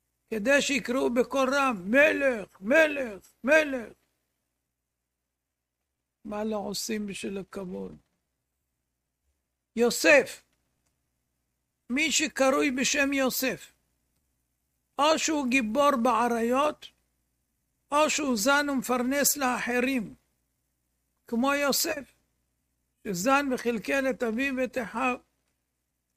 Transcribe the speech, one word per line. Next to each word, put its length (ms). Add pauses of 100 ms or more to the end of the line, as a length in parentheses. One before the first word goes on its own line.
(300)
כדי 320
שיקראו 520
בקול 400
רם, 220 (140)
"מלך, 680
מלך, 760 (100)
מלך". 480 (2250)
מה 200
לא 120
עושים 500
בשביל 320
הכבוד? 580 (1800)
יוסף, 680 (1500)
מי 200
שקרוי 580
בשם 420
יוסף, 600 (1300)
או 200
שהוא 320
גיבור 400 (120)
בעריות, 840 (1040)
או 180
שהוא 260
זן 340
ומפרנס 680
לאחרים, 760 (1120)
כמו 280
יוסף, 600 (920)
שזן 460
וכלכל 580
את 120
אביו 340
ואת 260
אחיו. 360 (1000)